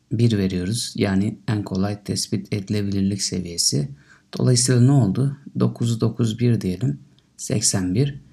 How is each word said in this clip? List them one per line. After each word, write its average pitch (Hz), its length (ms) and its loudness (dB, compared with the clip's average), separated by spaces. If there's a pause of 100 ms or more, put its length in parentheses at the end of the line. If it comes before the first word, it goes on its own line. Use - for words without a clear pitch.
(120)
bir 113 260 4
veriyoruz. 92 580 -2
Yani 101 420 0 (100)
en 107 140 -2
kolay 98 420 -4
tespit 98 480 -4
edilebilirlik 98 720 -2
seviyesi. - 640 -2 (500)
Dolayısıyla 123 420 4
ne 127 120 6
oldu? 131 440 2 (240)
Dokuz, 120 400 0
dokuz, 110 380 0
bir 120 220 2
diyelim. 101 400 -2 (360)
Seksen 95 580 -2
bir. 139 260 0 (120)